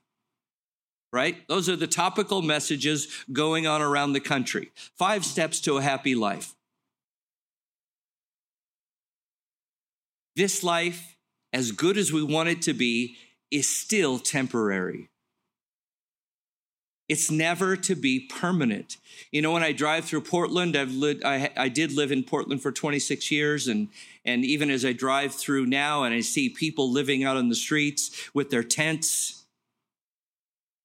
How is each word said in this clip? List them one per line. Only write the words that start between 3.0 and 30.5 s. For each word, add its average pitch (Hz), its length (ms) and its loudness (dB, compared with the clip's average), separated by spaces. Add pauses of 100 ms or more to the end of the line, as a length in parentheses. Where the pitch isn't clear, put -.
going 160 340 0
on 151 160 2
around 143 300 2
the 139 80 2
country. 131 560 -2
Five 190 500 -2
steps 160 360 -2
to 147 160 2
a 135 40 0
happy 135 340 0
life. 101 380 -2 (3750)
This 190 280 2
life, 175 520 0 (380)
as 123 180 0
good 170 240 2
as 180 160 2
we 151 120 0
want 160 260 0
it 165 140 -2
to 156 100 0
be, 120 440 -2 (340)
is 143 180 0
still 156 480 0
temporary. 110 920 -2 (2000)
It's 151 220 0
never 170 480 2
to 185 160 0
be 131 260 2
permanent. 147 760 0 (340)
You 147 120 0
know, 160 80 2
when 170 100 2
I 156 120 2
drive 151 320 0
through 156 160 -2
Portland, 175 540 0
I've 135 160 0
lived, 147 320 0
I, 139 320 0
I 131 140 0
did 143 220 0
live 139 200 0
in 131 120 2
Portland 139 400 -2
for 139 80 -2
twenty-six 143 580 -2
years, 147 380 0
and, 107 220 0 (360)
and 123 180 0
even 147 280 0
as 127 120 0
I 127 100 2
drive 135 420 0
through 135 320 0
now 143 340 2
and 117 140 0
I 120 60 0
see 127 280 0
people 143 420 -2
living 135 320 2
out 131 140 2
on 123 120 2
the 113 60 0
streets 147 540 0 (240)
with 139 160 -2
their 117 140 0
tents, - 800 -2 (1400)